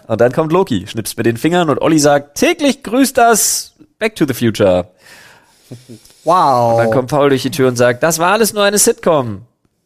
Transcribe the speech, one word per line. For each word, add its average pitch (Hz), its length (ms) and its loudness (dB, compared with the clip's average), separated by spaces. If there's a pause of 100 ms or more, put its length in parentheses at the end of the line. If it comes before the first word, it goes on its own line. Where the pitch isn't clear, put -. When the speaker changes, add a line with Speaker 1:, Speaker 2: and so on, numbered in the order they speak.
Speaker 1:
Und 110 140 -2
dann 123 120 2
kommt 160 200 -2
Loki, 135 340 -2
schnipst - 300 -10
mit 117 100 -4
den 120 120 0
Fingern 170 320 0
und - 100 0
Olli 160 180 2
sagt, 143 400 0
„Täglich 302 440 0
grüßt 240 340 0
das - 560 0 (260)
Back 220 180 -6
to 175 100 0
the 135 80 -4
Future.“ 98 540 0 (1400)
Speaker 2:
Wow. 139 480 2
Speaker 1:
Und 117 120 2
dann 113 60 0
kommt 127 200 -2
Paul 143 180 2
durch 135 140 0
die 135 80 -4
Tür 131 180 0
und 123 80 -2
sagt, 120 260 0
„Das 160 160 -2
war 170 140 0
alles 220 200 0
nur 208 120 -2
eine 202 140 0
Sitcom.“ 139 640 -2 (440)